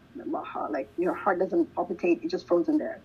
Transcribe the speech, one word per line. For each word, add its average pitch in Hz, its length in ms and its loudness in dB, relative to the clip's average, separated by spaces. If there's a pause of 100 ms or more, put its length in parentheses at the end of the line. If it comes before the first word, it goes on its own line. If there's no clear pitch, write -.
(200)
a - 220 -6
heart, - 300 -6
like, 285 260 -4
your - 160 0
heart 196 240 0
doesn't 175 380 2
palpitate, 175 500 0
it 330 40 -2
just - 180 -4
frozen 320 320 4
there - 260 -4